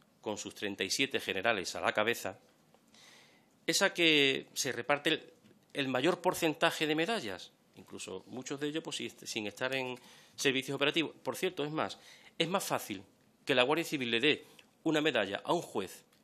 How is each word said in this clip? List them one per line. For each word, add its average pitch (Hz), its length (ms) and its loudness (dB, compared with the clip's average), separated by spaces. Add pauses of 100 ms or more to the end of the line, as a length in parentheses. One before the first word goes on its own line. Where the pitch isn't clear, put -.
(220)
con 104 160 -4
sus - 160 -10
treinta 101 300 -4
y 95 80 -2
siete 135 280 0
generales 95 560 0
a 87 60 -6
la 113 120 2
cabeza, 107 440 0 (1300)
esa 190 260 4
que 147 640 6
se - 180 -2
reparte 139 380 0
el, 156 140 0 (500)
el 139 140 -2
mayor 143 340 2
porcentaje 160 640 2
de 151 80 2
medallas, 151 580 -2 (240)
incluso 98 520 -12
muchos 127 320 -8
de 147 80 -4
ellos, 156 160 -4
pues, 160 140 -8
si-, 117 120 -6
sin - 380 -6
estar 127 260 -4
en 127 260 -4 (360)
servicios 135 400 2
operativos. 143 380 0 (100)
Por 120 120 -4
cierto, 165 300 -2
es 151 60 -6
más, 135 260 -2 (400)
es 160 100 2
más 190 160 -2
fácil 107 380 -4 (440)
que 139 100 2
la 127 80 6
Guardia 156 200 2
Civil 131 280 -4
le 117 80 2
dé 135 260 2 (380)
una 156 180 2
medalla 110 420 0
a 151 100 0
un 170 100 0
juez - 400 -8 (200)